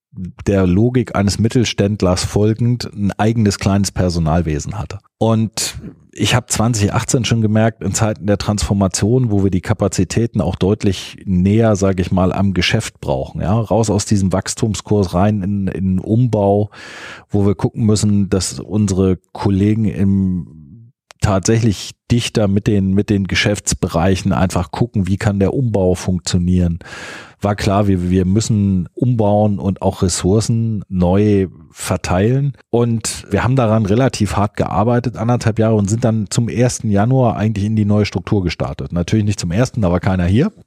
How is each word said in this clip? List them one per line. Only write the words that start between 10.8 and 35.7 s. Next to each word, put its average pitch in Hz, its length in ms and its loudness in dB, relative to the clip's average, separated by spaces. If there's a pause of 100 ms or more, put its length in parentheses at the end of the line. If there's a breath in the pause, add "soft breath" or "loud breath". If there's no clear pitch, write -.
näher, 101 520 2
sag 95 240 0
ich 90 100 -2
mal, 92 220 2
am 98 200 0
Geschäft - 480 -2
brauchen, - 400 -6
ja, 80 120 -2
raus 107 380 0
aus 98 160 0
diesem 98 260 2
Wachstumskurs 101 840 -2
rein 104 280 0
in, 98 260 -2
in - 160 -4
einen 92 160 2
Umbau, 107 680 0 (600 loud breath)
wo 101 160 0
wir 101 80 2
gucken 120 320 -2
müssen, 104 420 2
dass 95 300 -2
unsere 95 600 0 (140)
Kollegen 104 520 0
im 92 960 -2 (380)
tatsächlich 110 720 0 (180)
dichter 117 380 0
mit 101 180 0
den, 95 280 2
mit 101 160 2
den 98 160 2
Geschäftsbereichen 92 1040 0
einfach 90 380 0
gucken, 107 380 -2
wie 98 80 0
kann 101 240 0
der 98 120 2
Umbau 104 420 0
funktionieren. 87 840 0 (640 loud breath)
War 101 140 0
klar, 101 320 0
wir, 90 240 0
wir 92 140 4
müssen 98 720 2
umbauen 107 640 2
und 92 240 -4
auch 95 200 -2
Ressourcen 107 840 0
neu 95 600 2 (220)
verteilen. 117 840 -2 (160)
Und 117 600 -2
wir 101 140 0
haben 131 120 0
daran 113 280 2
relativ 110 520 0
hart 101 200 0
gearbeitet, 117 600 -2
anderthalb 113 420 -2
Jahre, 113 160 2